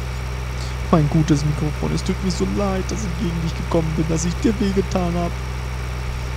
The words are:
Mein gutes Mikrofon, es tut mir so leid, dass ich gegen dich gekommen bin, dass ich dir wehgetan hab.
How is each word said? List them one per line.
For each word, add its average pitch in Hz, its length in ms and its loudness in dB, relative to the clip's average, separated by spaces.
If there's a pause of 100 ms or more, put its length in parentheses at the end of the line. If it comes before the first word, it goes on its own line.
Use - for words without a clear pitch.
(880)
Mein 156 200 6
gutes 151 360 4
Mikrofon, 151 480 0
es 160 100 0
tut 190 200 0
mir 185 80 2
so 190 160 0 (100)
leid, 190 320 0
dass 180 140 -2
ich 170 160 -4
gegen 170 240 -2
dich 165 140 -2
gekommen 160 380 0
bin, 160 140 0
dass 160 160 0
ich 175 100 0
dir - 240 2
wehgetan 190 560 2
hab. 175 160 0 (1040)